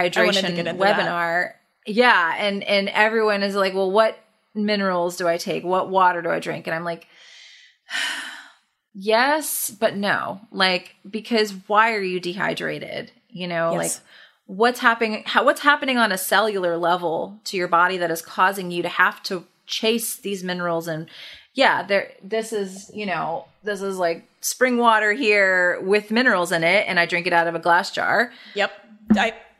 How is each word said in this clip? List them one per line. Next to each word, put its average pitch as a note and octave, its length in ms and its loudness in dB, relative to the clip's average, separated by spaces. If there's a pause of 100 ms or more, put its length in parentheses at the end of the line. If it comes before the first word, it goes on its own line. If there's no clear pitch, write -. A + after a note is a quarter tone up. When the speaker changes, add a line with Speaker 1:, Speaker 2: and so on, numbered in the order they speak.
Speaker 1:
wanted F3 100 0
to E3 80 2
Speaker 2:
hydration F#3+ 220 4 (140)
Speaker 1:
get E3+ 100 -2
into E3 60 -4 (120)
that. G#3 140 4
Speaker 2:
webinar. F3 540 -2 (340)
Yeah. G#3 500 4
And, G3+ 280 -2
and G3 240 0
everyone G#3+ 540 2
is G3+ 140 -2
like, F#3+ 180 0
"Well, F#3+ 160 0
what A3 260 4 (380)
minerals G3 640 0
do F3+ 100 -2
I E3+ 100 2
take? E3 280 -6
What F#3 240 0
water F3+ 340 4
do E3 80 -2
I E3 100 -2
drink?" D#3 280 -8
And E3+ 80 -4
I'm E3+ 80 -6
like, E3+ 220 -8 (840)
<sighs> - 40 -14 (1000)
"Yes, B3 760 0
but F#3+ 260 -2
no." F#3 440 -2 (100)
Like, F#3 460 -2 (120)
because G#3+ 440 -2 (140)
why A3 280 4
are G3+ 80 -4
you F3+ 180 -4
dehydrated? E3+ 880 -6 (180)
You F3+ 200 -12
know, E3 240 -2
Speaker 1:
Yes. E3+ 60 -2 (180)
Speaker 2:
like, - 60 -20 (440)
what's A#3 340 0
happening, A#3 460 0
how, A3+ 180 2
what's C#4+ 180 2
happening C#4+ 360 2
on A3 140 2
a F#3+ 60 -4
cellular F#3+ 580 0
level F3 680 -2
to - 120 -8
your F3 120 -2
body F3 300 4
that E3+ 120 0
is E3 120 -2
causing F#3+ 480 -2
you F3 120 -4
to F3 60 -4
have F#3 360 0
to F3+ 200 -6 (220)
chase A3+ 500 -2
these G3 280 -8
minerals? F3 440 -4
And D#3+ 200 -8 (460)
yeah, F#3 280 4
there, G3 300 -2 (100)
this A3 300 -6
is, G3 420 -8
you G#3 120 -8
know, D#3+ 400 -6 (160)
this G3+ 180 -6
is, G3 180 -6
like, E3+ 300 -2 (120)
spring B3+ 360 -2
water A3 360 4
here G3 720 2
with G#3 280 0
minerals G#3+ 420 2
in E3 120 0
it, F#3 240 4
and F#3 120 2
I A3+ 60 4
drink F3 200 -2
it F3+ 60 0
out E3+ 140 4
of E3+ 80 -4
a E3 60 -4
glass F3 300 2
jar. F#3 420 0 (220)
Speaker 1:
Yep. G3+ 180 -2 (440)
I, A3 180 0 (260)